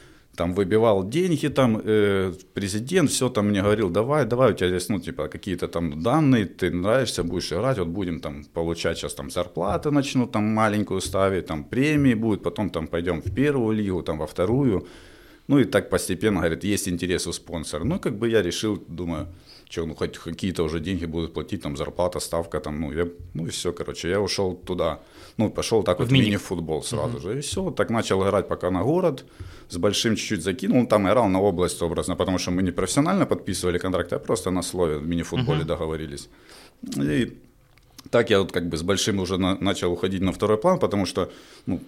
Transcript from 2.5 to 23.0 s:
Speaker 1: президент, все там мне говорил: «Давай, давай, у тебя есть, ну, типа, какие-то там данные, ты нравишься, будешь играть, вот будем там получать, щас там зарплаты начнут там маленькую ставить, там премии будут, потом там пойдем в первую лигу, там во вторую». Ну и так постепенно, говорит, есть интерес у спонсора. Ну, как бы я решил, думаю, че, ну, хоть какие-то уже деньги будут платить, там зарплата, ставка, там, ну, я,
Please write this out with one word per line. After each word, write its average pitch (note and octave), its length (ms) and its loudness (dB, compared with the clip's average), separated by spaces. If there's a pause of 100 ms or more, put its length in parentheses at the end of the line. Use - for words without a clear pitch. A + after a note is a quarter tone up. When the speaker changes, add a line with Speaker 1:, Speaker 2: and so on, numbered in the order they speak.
Speaker 1:
президент, A2 560 0
все B2+ 180 0
там G#2 200 2
мне G#2 140 2
говорил: G#2 280 4
«Давай, B2 340 2
давай, A#2+ 280 4
у - 20 0
тебя F2+ 220 2
есть, F2+ 120 -2
ну, G2 120 0
типа, D2+ 280 -6
какие-то F2 400 -4
там D#2+ 340 -4
данные, B2+ 440 4
ты F2 240 -2
нравишься, F#2+ 540 0
будешь E2+ 280 -4
играть, A#2+ 260 0
вот F2 100 -2
будем E2+ 320 -4
там D2 240 -10 (100)
получать, E2 440 -2
щас D2 160 -8
там C#2 160 -10
зарплаты F2+ 600 -2
начнут C3+ 420 0
там G#2+ 120 0
маленькую G#2 560 0
ставить, F#2+ 460 0
там D2+ 180 -6
премии C#3 500 4
будут, G#2+ 280 0
потом F2 280 -2
там D#2+ 160 -4
пойдем E2+ 340 -2
в F2+ 140 -6
первую B2 420 2
лигу, F#2+ 260 0
там D#2+ 160 -4
во D2+ 80 -2
вторую». A2 600 2 (640)
Ну C#3 100 6
и B2 60 6
так - 260 2
постепенно, F#2+ 500 2
говорит, E2 240 0
есть G2 240 0
интерес F2 380 -2
у E2 60 -4
спонсора. D#2+ 520 -6
Ну, E3 140 0
как D#3+ 180 -4
бы A#2 120 -2
я A2+ 120 4
решил, F#2 380 -2 (100)
думаю, E2 380 -6 (420)
че, E2 180 -4
ну, D#2 100 -8
хоть E2+ 220 -4
какие-то E2+ 460 -4
уже D#2+ 140 0
деньги E2+ 280 -2
будут D#2+ 280 -4
платить, E2 280 -6
там D2 140 -6
зарплата, F2 440 -2
ставка, E2 400 -4
там, D2+ 200 -6
ну, D2 120 -4
я, E2 140 0 (280)